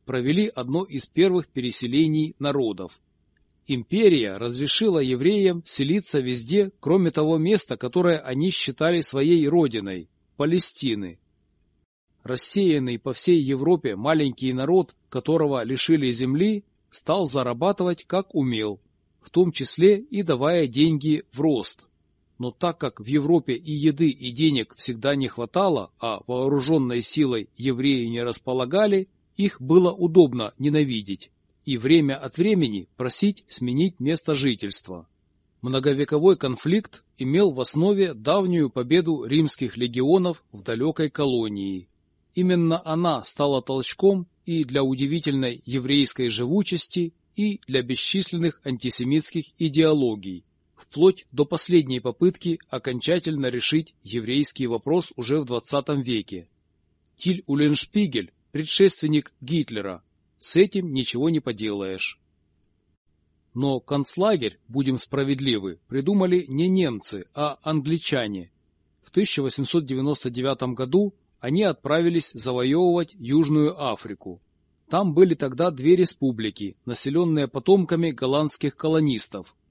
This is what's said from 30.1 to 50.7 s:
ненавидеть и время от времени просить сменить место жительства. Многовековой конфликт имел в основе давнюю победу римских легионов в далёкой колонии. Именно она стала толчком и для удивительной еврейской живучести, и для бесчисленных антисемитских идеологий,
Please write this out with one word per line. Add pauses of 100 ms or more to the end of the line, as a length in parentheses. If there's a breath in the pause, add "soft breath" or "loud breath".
ненавидеть (320)
и
время
от
времени
просить
сменить
место
жительства. (540)
Многовековой
конфликт (160)
имел
в
основе
давнюю
победу
римских
легионов
в
далёкой
колонии. (480)
Именно
она
стала
толчком (180)
и
для
удивительной
еврейской
живучести, (220)
и
для
бесчисленных
антисемитских (140)
идеологий, (300)